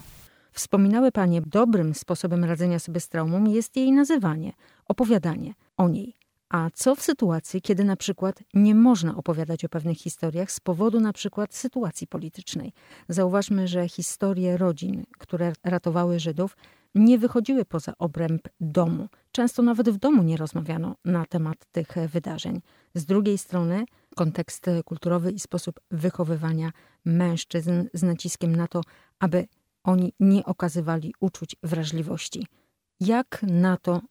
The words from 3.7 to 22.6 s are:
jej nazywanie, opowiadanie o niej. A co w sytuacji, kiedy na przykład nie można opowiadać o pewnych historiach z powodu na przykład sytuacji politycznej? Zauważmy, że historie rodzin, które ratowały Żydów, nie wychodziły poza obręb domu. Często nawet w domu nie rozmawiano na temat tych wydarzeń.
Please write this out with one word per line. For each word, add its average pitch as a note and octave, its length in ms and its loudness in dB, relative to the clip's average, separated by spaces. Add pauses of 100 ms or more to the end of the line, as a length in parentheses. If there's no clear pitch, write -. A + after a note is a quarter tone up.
jej C4 160 2
nazywanie, C4+ 640 2 (340)
opowiadanie G#3 680 0 (240)
o F3+ 120 4
niej. G3+ 260 -4 (340)
A E3 240 -2
co C4+ 220 2
w - 60 -14
sytuacji, F#3 600 -2
kiedy G3 220 0
na G3 120 2
przykład - 480 -6 (100)
nie G#3 220 6
można A3 400 6
opowiadać D#3+ 500 -4
o D#3+ 40 -4
pewnych D#3+ 280 -4
historiach E3+ 540 -6
z - 80 -10
powodu G3+ 400 0
na G#3+ 140 2
przykład - 420 -6
sytuacji A3+ 520 -6
politycznej? D#3+ 680 -10 (360)
Zauważmy, F#3+ 580 0
że F3 220 -2
historie F3+ 680 -2
rodzin, F3+ 460 -2 (140)
które F3 360 -4 (100)
ratowały F3 560 0
Żydów, E3 380 -4 (380)
nie A3+ 220 8
wychodziły A#3+ 480 0
poza - 340 -8
obręb E3 480 -2 (120)
domu. E3 480 0 (240)
Często A#3+ 300 0
nawet A#3 280 4
w G3+ 80 0
domu C4 260 4
nie D#3+ 140 2
rozmawiano D#3+ 580 -4 (100)
na E3+ 200 0
temat D#3+ 460 -4
tych - 240 -6 (120)
wydarzeń. E3 540 -6 (320)